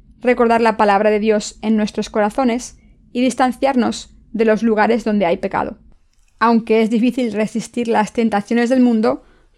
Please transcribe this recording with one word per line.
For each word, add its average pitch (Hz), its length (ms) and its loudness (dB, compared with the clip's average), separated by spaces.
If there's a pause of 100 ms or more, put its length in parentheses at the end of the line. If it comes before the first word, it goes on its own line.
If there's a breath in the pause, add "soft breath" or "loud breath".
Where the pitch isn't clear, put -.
(200)
recordar 233 420 0
la 220 160 2
palabra 208 320 2
de 214 100 2
Dios 208 420 -2
en 220 140 0
nuestros 214 340 -4
corazones 233 680 -2 (340 soft breath)
y 247 100 -4
distanciarnos 254 920 -2 (160)
de 220 140 -2
los 220 180 2
lugares 214 400 2
donde 208 220 0
hay 175 120 2
pecado. - 420 -6 (600)
Aunque 226 420 2
es 214 80 0
difícil 240 440 0
resistir 214 540 -6
las 214 260 -2
tentaciones 226 560 0
del 262 100 2
mundo, 247 440 2 (340 soft breath)